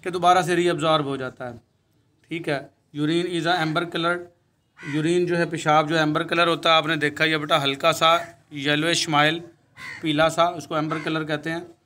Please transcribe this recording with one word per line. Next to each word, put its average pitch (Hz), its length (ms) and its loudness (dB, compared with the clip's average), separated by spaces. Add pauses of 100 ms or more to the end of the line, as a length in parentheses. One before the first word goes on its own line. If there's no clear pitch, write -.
कि 185 80 -6
दोबारा 180 300 4
से 175 140 0
रीअब्जॉर्ब 160 520 2
हो 139 100 -4
जाता 127 300 -10
है। 117 100 -14 (720)
ठीक 165 180 -8
है, 139 200 -6 (260)
urine 160 360 0
is 165 160 -2
a 180 100 2
amber 160 340 0
colored, 175 320 -2 (560)
यूरिन 160 460 0
जो 170 100 0
है, 170 140 2
पेशाब 156 380 2
जो 160 80 -2
है 160 60 2
एम्बर 156 220 0
कलर 170 240 2
होता 165 240 2
है, 160 60 6
आपने 160 200 0
देखा 147 260 -2
ही 160 80 2
है 160 60 0
बेटा, 151 200 0
हल्का 139 340 2
सा 160 240 4 (380)
येलोइश 147 520 0
स्माइल, 151 340 2 (640)
पीला 156 280 2
सा, 165 180 2 (100)
उसको 156 200 -6
एम्बर 156 220 -2
कलर 160 240 -4
कहते 156 260 -6
हैं। 170 160 -6 (200)